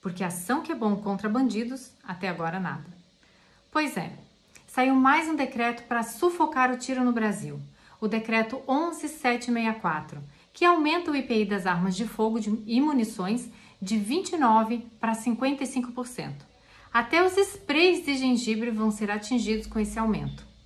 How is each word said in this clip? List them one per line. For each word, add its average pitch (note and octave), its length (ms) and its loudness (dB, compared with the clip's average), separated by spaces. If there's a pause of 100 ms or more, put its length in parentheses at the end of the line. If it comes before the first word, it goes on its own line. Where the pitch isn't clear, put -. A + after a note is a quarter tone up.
Porque F#3 240 -6
ação B3 360 -2
que E4 120 -6
é - 20 -4
bom G#3+ 220 0
contra G3+ 320 -4
bandidos, A#3+ 640 -2 (120)
até F#3 220 -8
agora E3 320 -4
nada. D3+ 240 -6 (880)
Pois D4+ 240 0
é, E3 160 -6 (560)
saiu C4 260 2
mais C#4 360 4
um D#4 80 0
decreto A#3+ 460 -2
para A#3 200 -2
sufocar D4+ 680 2
o B3 80 -2
tiro B3+ 240 -2
no B3 120 4
Brasil, E3+ 480 -2 (400)
o G#3+ 80 0
decreto A3 580 -2
onze D#4 400 0
sete A#3+ 420 -2
meia A3+ 240 0
quatro, D#3 480 -4 (300)
que - 140 0
aumenta E4+ 460 4
o D4 40 0
I C4+ 80 0
P A3 200 2
I - 20 2
das F#3+ 200 -2
armas F3+ 300 0
de A3+ 100 -2
fogo A3+ 360 0
de, G#3 80 -4 (160)
e A#3 160 2
munições A#3 680 0 (320)
de G3+ 160 0
vinte B3+ 360 -2
e F4+ 40 -2
nove A3+ 480 4 (140)
para A3+ 140 0
cinquenta C4 500 0
e - 20 -4
cinco B3 280 -4
por B3 140 -8
cento. D3 380 -10 (480)
Até D#4 320 4
os F#4 120 2
sprays F4 680 4
de C#4+ 120 0
gengibre A#3 520 0
vão A3 220 0
ser G#3+ 180 -4
atingidos G#3+ 560 -2
com - 140 -4
esse G#3+ 180 -2
aumento. F3 480 -2 (200)